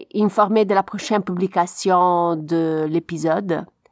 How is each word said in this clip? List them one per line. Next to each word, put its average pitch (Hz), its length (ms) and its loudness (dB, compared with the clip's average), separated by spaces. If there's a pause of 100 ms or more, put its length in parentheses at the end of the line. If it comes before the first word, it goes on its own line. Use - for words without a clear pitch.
(140)
informé 208 520 2
de 196 100 0
la 190 80 2
prochaine 202 400 -2
publication 180 1120 0
de 160 520 -2
l'épisode, 165 800 -2 (260)